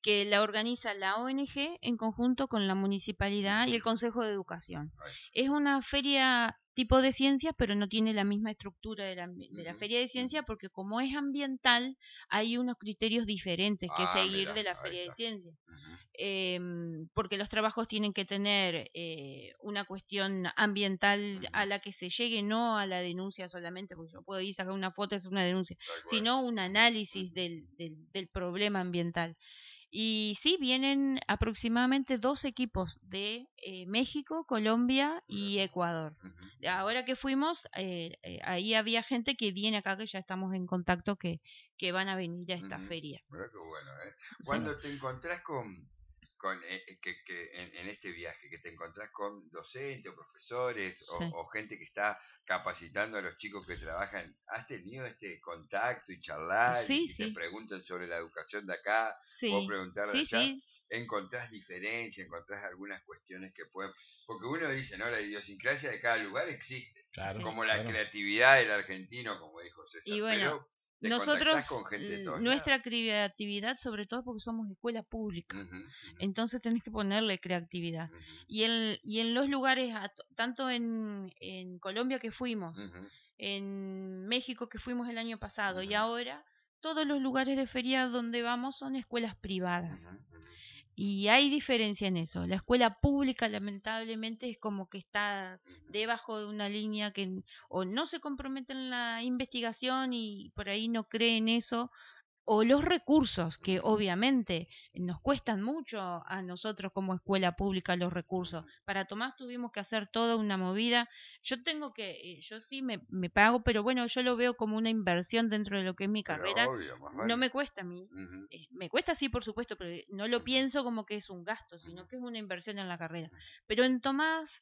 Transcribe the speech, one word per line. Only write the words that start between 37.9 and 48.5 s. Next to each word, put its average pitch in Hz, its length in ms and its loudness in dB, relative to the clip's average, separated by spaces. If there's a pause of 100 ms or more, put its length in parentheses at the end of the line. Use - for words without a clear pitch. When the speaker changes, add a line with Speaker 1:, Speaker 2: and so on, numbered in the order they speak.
Speaker 1:
eh, 87 200 -10
ahí 196 320 0
había 220 300 4
gente 247 320 0
que 208 160 0
viene 208 260 2
acá, 190 180 -2
que 214 100 -6
ya 196 120 -8
estamos 185 360 -4
en 180 120 -2
contacto, 180 500 0
que, 165 240 -4 (380)
que 180 140 0
van 190 160 0
a 190 80 -2
venir 175 360 -6
a 180 40 -2
esta 190 220 -8
Speaker 2:
Ujú. 190 100 -12
Speaker 1:
feria. 151 420 -10
Speaker 2:
Mirá 92 200 -8
qué 104 80 -20
bueno, 78 320 -12 (140)
¿eh? 104 100 -16 (240)
Speaker 1:
Sí. 165 60 -18
Speaker 2:
Cuando 156 260 -2
Speaker 3:
Bueno. - 120 -8
Speaker 2:
te 147 100 -8
encontrás 139 500 -8
con, 110 460 -8 (480)
con, 95 280 -4
eh, 92 240 -8
eh, 92 120 -20
que, 87 140 -6 (100)
que 87 260 -10 (120)
en, 85 140 -14
en 90 120 -10
este 101 220 -12
viaje, 82 400 -12